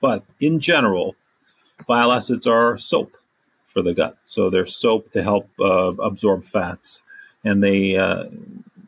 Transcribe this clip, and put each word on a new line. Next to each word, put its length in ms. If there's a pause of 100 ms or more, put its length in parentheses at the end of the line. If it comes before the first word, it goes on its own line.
But 220 (160)
in 220
general, 560 (720)
bile 240
acids 340
are 320
soap 380 (500)
for 160
the 120
gut. 220 (100)
So 220
they're 180
soap 440
to 140
help, 240 (100)
uh, 360
absorb 500
fats, 580 (400)
and 180
they, 360
uh, 300 (600)